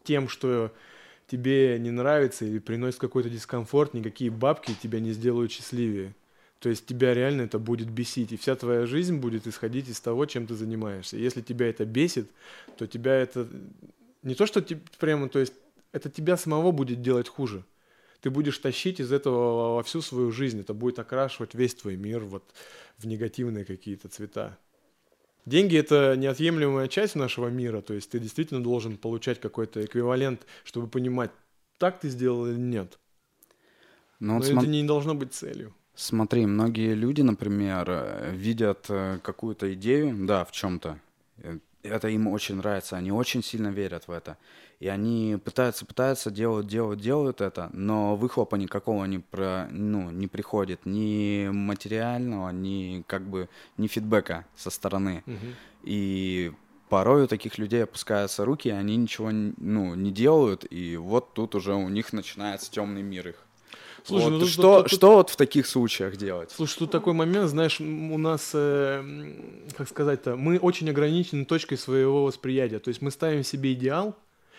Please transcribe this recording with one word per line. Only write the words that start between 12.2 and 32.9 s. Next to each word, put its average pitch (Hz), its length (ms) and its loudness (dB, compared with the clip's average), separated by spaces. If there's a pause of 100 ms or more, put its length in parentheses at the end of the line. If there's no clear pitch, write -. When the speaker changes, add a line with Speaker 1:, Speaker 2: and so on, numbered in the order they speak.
Speaker 1:
то 117 80 -6
тебя 120 300 0
это... 127 320 0 (760)
Не 131 140 -4
то, 208 100 4
что 208 160 0
те-, 156 180 -8 (200)
прямо, 147 300 0
то 139 100 0
есть 127 140 0 (400)
это 156 160 -8
тебя 165 280 0
самого 160 340 2
будет 123 300 -2
делать 120 280 2
хуже. 104 340 -6 (580)
Ты 135 80 -2
будешь 147 280 0
тащить 180 420 -4
из 127 140 -2
этого 120 640 2
во 117 80 0
всю - 180 -6
свою 123 300 -2
жизнь, 117 280 -4
это 101 140 -8
будет 123 260 -4
окрашивать 127 560 -4
весь 120 180 0
твой 98 220 -8
мир 107 300 -6
вот 95 180 -12 (540)
в 110 100 -12
негативные 113 560 -4
какие-то 95 460 -10
цвета. 104 480 -10 (880)
Деньги — 165 340 4
это 143 380 6
неотъемлемая 135 720 0
часть 202 260 0
нашего 123 320 -2
мира, 120 340 -4
то 107 120 -8
есть 101 180 -8
ты 120 80 -2
действительно 127 420 -4
должен 117 360 -2
получать 117 420 -4
какой-то 110 440 -6
эквивалент, 123 640 0 (200)
чтобы 120 220 -6
понимать, 123 440 -2 (460)
так 185 240 0
ты 147 80 -4
сделал 123 360 0
или 120 140 -2
нет. 117 400 -4 (1200)